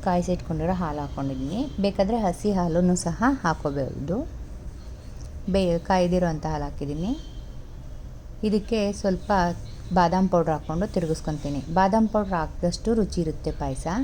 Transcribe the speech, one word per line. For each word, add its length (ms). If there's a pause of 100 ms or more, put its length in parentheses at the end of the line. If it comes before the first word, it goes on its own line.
ಕಾಯಿಸಿಟ್ಕೊಂಡಿರೋ 760
ಹಾಲು 220
ಹಾಕ್ಕೊಂಡಿದ್ದೀನಿ. 560 (240)
ಬೇಕಾದರೆ 400
ಹಸಿ 340
ಹಾಲನ್ನು 460
ಸಹ 260 (120)
ಹಾಕ್ಕೋಬಹುದು. 720 (1400)
ಬೇ-, 260 (120)
ಕಾಯ್ದಿರೋಂಥ 640
ಹಾಲು 140
ಹಾಕಿದ್ದೀನಿ. 440 (1400)
ಇದಕ್ಕೆ 300 (220)
ಸ್ವಲ್ಪ 280 (680)
ಬಾದಾಮ್ 340
ಪೌಡ್ರ್ 240
ಹಾಕ್ಕೊಂಡು 400
ತಿರುಗಿಸ್ಕೊತೀನಿ. 680 (160)
ಬಾದಾಮ್ 380
ಪೌಡ್ರ್ 240
ಹಾಕಿದಷ್ಟು 500 (120)
ರುಚಿ 240
ಇರುತ್ತೆ 260 (100)
ಪಾಯಸ. 240 (180)